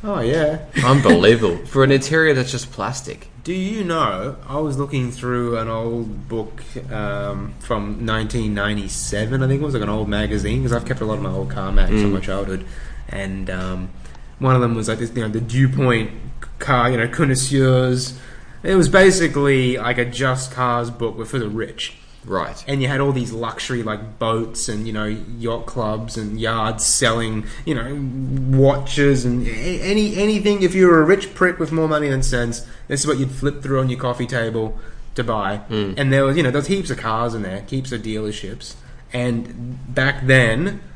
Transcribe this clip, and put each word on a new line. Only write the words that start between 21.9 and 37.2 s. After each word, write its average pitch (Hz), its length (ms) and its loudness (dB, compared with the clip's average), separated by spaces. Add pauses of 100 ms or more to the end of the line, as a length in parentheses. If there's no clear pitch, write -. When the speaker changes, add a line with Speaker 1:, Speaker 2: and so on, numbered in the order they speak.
Speaker 2:
Right. 92 420 -4
Speaker 1:
And 139 140 0
you 131 80 0
had 135 100 -2
all 139 140 2
these 117 180 -2
luxury, 113 520 -6
like, 107 360 -8
boats 113 480 -2
and, 107 180 -4
you 113 60 -6
know, 107 140 -2
yacht 113 600 -6
clubs 110 520 -4
and 107 240 -6
yards 110 420 -2
selling, 113 640 0 (180)
you 160 100 -2
know, 127 220 -4 (640)
watches 139 640 4
and 123 240 0
a-, 175 340 -2
any, 208 360 0
anything. 202 440 2
If 180 140 4
you 185 120 8
were 170 140 8
a 151 40 6
rich 190 300 2
prick 180 220 2
with 151 140 -2
more 160 160 2
money 151 220 0
than 131 140 2
sense, 120 420 0 (240)
this 139 120 0
is 151 60 -2
what 147 100 2
you'd 131 140 0
flip 143 300 -4
through 135 180 0
on 131 100 2
your 123 100 -4
coffee 123 280 -2
table 113 500 -2 (380)
to 127 80 -2
buy. 104 460 -2
Speaker 2:
Mm. 104 280 -2
Speaker 1:
And 139 140 2
there 135 140 4
was, 135 100 2
you 170 80 2
know, 127 80 2
there 143 80 0
was 139 80 -4
heaps 196 220 0
of 131 80 -2
cars 113 360 -2